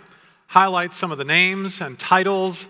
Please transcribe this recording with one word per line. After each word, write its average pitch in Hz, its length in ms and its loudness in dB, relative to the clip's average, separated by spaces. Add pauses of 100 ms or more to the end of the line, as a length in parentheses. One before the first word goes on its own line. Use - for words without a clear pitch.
(480)
highlights 180 480 2
some 180 160 -6
of 143 60 -10
the 139 60 -6
names 185 580 0
and 135 160 -12
titles 185 720 0